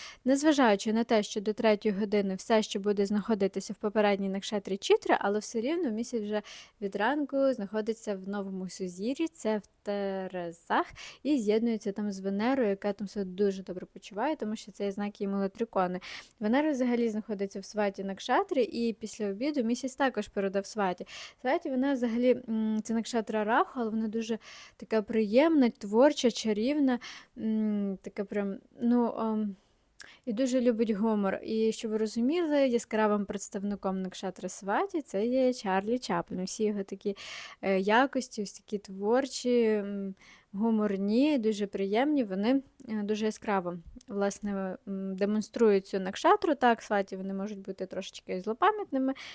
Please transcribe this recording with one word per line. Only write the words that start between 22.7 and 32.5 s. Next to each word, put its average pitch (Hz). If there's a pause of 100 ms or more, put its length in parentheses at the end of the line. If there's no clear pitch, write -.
це 226
Накшатра 220
Раху, 262
але 226
вона 220
дуже 220 (380)
така 220
приємна, 233
творча, 240
чарівна, 240 (400)
м, 214
така 202
прям, 202 (240)
ну, 240
ем, 214 (680)
і 247
дуже 254
любить 233
гумор. 208
І 220
щоб 220
ви 220
розуміли, 277